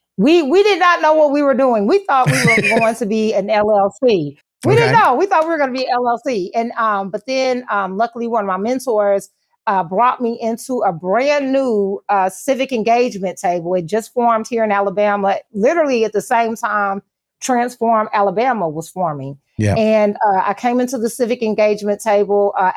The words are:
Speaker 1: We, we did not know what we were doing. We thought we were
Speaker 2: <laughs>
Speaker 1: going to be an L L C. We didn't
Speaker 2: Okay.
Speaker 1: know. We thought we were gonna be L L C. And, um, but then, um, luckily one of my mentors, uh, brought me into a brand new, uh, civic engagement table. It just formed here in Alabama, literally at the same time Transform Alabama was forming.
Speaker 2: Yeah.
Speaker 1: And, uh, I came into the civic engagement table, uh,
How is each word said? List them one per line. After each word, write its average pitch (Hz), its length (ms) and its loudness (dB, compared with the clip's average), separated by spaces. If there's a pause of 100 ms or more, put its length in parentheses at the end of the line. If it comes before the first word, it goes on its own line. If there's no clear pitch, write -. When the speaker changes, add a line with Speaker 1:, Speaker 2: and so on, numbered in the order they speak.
(180)
Speaker 1:
We, 320 240 4
we 320 220 4
did 403 160 2
not 339 240 2
know 311 100 4
what 311 180 4
we 294 120 2
were 269 100 2
doing. 233 320 2
We 359 200 2
thought 262 200 2
we 147 180 2
were 220 360 2
Speaker 2:
<laughs> - 0 -
Speaker 1:
going 226 160 0
to 233 100 -6
be 220 300 0
an 202 160 -2
L 208 180 2
L 202 240 2 (100)
C. 170 360 0 (260)
We 403 100 4
didn't 466 200 4
Speaker 2:
Okay. 427 80 6
Speaker 1:
know. 285 100 4
We 330 140 2
thought 339 160 2
we 320 80 -2
were 320 80 0
gonna 262 120 0
be 254 160 -6
L 247 220 0
L 240 160 -2
C. 208 300 -4
And, 233 160 -2
um, 202 400 -2
but 208 160 -8
then, 262 420 -2
um, 196 260 -2
luckily 233 320 -4
one 226 160 -2
of 196 40 -4
my 185 100 -2
mentors, 208 720 0 (380)
uh, 190 160 0
brought 196 380 0
me 233 200 -4
into 233 380 -4
a 190 140 0
brand 262 580 0
new, 214 560 0
uh, 190 220 2
civic 262 420 -4
engagement 226 680 -2
table. 175 360 -2
It 180 120 -2
just 214 280 -4
formed 233 340 0
here 226 160 -2
in 214 80 0
Alabama, 202 680 0 (140)
literally 254 520 2
at 214 80 -4
the 202 80 0
same 226 340 0
time 202 460 -2 (400)
Transform 233 720 0
Alabama 202 540 0
was 156 220 -8
forming. 143 480 -6 (200)
Speaker 2:
Yeah. 107 180 0
Speaker 1:
And, 214 400 2 (100)
uh, 190 200 2
I 202 80 -2
came 247 260 -2
into 254 180 -2
the 220 120 -4
civic 240 340 -2
engagement 208 580 0
table, 202 560 2
uh, 190 200 2